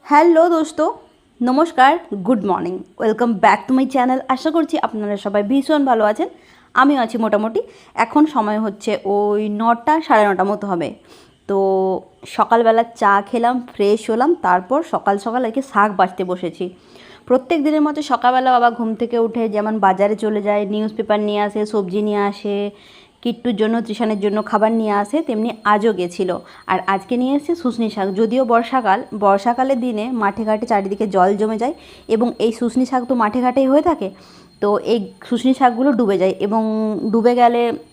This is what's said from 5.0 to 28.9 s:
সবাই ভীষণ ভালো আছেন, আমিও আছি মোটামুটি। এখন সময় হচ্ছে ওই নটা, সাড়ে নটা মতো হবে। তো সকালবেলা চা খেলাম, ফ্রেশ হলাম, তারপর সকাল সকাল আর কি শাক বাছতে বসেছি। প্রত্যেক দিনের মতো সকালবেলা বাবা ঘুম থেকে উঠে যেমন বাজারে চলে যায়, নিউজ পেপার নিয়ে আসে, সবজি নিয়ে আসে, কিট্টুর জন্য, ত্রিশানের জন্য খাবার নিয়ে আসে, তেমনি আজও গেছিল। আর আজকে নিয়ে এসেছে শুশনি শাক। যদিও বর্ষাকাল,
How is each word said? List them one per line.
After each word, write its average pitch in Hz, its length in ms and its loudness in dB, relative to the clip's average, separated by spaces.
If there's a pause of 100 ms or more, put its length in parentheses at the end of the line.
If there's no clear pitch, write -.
সবাই 208 260 -2
ভীষণ 277 420 0
ভালো 220 200 2
আছেন, 220 220 0 (460)
আমিও 269 280 4
আছি 226 160 -4
মোটামুটি। 220 440 0 (340)
এখন 302 300 2
সময় 214 340 -2
হচ্ছে 208 440 -4
ওই 208 460 0
নটা, 233 520 0
সাড়ে 214 260 4
নটা 185 160 0
মতো 208 240 -4
হবে। 165 260 -4 (540)
তো 190 540 0 (240)
সকালবেলা 226 580 2
চা 202 480 2
খেলাম, 240 420 -2
ফ্রেশ 208 360 0
হলাম, 262 260 2
তারপর 185 560 0
সকাল 202 260 0
সকাল 240 280 -4
আর 226 60 -4
কি - 100 -4
শাক 208 300 0
বাছতে 185 320 -2
বসেছি। 180 500 -6 (520)
প্রত্যেক 262 380 0
দিনের 302 180 2
মতো 294 200 -2
সকালবেলা 254 500 2
বাবা 240 200 4
ঘুম 226 240 -4
থেকে 233 240 -4
উঠে 226 300 -2
যেমন 208 300 -2
বাজারে 196 360 2
চলে 214 260 -2
যায়, 208 240 -2
নিউজ 214 300 -4
পেপার 214 240 -2
নিয়ে 208 220 -2
আসে, 208 240 -2
সবজি 208 360 -4
নিয়ে 208 160 -2
আসে, 202 540 -4 (500)
কিট্টুর 240 340 -4
জন্য, 220 260 0
ত্রিশানের 214 380 -4
জন্য 208 260 -2
খাবার 220 260 2
নিয়ে 220 200 -2
আসে, 202 300 -2
তেমনি 226 300 -4 (120)
আজও 208 300 2
গেছিল। 180 440 -4 (300)
আর 185 200 0
আজকে 196 300 -2
নিয়ে 254 180 0
এসেছে 285 200 -2
শুশনি 226 340 -4
শাক। 196 240 -4
যদিও 226 320 0
বর্ষাকাল, 233 580 0 (160)